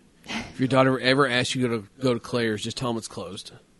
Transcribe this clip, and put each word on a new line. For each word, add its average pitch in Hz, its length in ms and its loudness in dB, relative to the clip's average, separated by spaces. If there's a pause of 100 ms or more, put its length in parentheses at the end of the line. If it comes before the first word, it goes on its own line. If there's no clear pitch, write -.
(260)
If - 340 -8
your 131 80 2
daughter 131 320 4
ever 131 260 4
asks 123 280 0
you 131 80 -2
to 123 60 2
go 117 140 -2
to, 98 60 -16 (120)
go 127 140 2
to 113 60 -4
Claire's, 113 420 -2
just 113 140 -6
tell 127 140 -4
'em 117 80 -2
it's 107 100 -10
closed. 95 440 -12 (280)